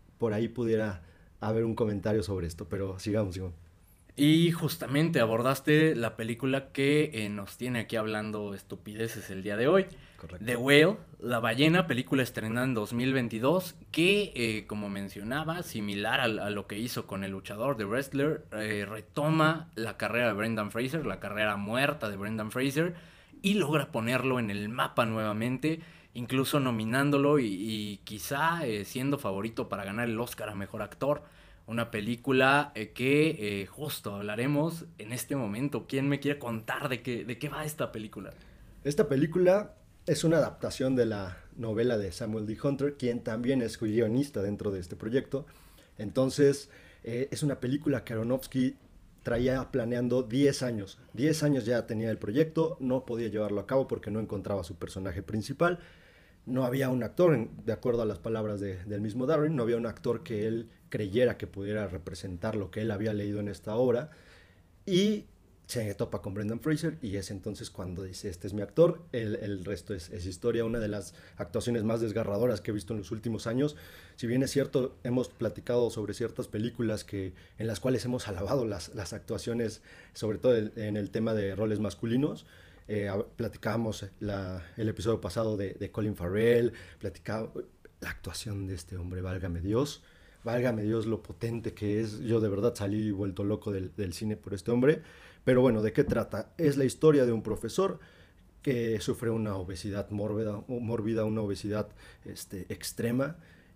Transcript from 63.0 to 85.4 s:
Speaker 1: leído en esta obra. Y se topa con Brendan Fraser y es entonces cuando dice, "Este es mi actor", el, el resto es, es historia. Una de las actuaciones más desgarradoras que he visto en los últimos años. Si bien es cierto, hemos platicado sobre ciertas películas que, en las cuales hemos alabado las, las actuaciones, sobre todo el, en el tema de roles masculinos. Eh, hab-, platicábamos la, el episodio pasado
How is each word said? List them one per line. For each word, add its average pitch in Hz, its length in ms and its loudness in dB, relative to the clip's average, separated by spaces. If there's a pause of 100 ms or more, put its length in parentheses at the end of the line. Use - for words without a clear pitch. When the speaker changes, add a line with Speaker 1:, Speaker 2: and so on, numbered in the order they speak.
Speaker 1:
leído 104 260 -2
en 104 100 -4
esta 107 280 -6
obra. 127 340 2 (760)
Y 208 400 4 (400)
se 104 280 -2
topa 107 260 -4
con 98 140 -6
Brendan 104 240 -2
Fraser 156 420 -2
y 101 140 -4
es 98 160 -4
entonces 101 400 -8
cuando 92 320 -8
dice, 95 260 -10
"Este 95 200 -8
es 98 60 -6
mi 104 80 -2
actor", 165 500 4
el, 110 240 -2
el 101 280 -4
resto 101 300 -6
es, 90 160 -10
es 95 160 -8
historia. 117 380 0
Una 113 160 -2
de 107 80 0
las 104 260 -6 (220)
actuaciones 117 480 0
más 113 160 2
desgarradoras 107 600 2
que - 120 -2
he - 20 0
visto 104 180 -4
en 110 60 -4
los 98 140 -8
últimos 113 340 -4
años. 135 300 0 (400)
Si 123 100 -6
bien 123 160 2
es 131 80 0
cierto, - 540 0
hemos 123 240 0
platicado 113 600 0
sobre 104 220 -4
ciertas 113 360 -4
películas 110 560 -2
que, 95 300 -6 (240)
en 110 100 -2
las 110 100 -4
cuales 127 260 0
hemos 123 220 -2
alabado 104 400 0
las, 101 300 -6
las 98 160 -8
actuaciones, 113 720 -4 (300)
sobre 107 260 -2
todo 123 180 6
el, 107 180 0
en 107 220 -2
el 101 140 -4
tema 113 240 0
de 98 200 0
roles 107 240 0
masculinos. 120 680 0 (420)
Eh, 101 200 -2
hab-, 98 180 -2 (100)
platicábamos 110 680 -4 (120)
la, 95 460 -4 (120)
el 113 120 -2
episodio 110 320 0
pasado 107 360 0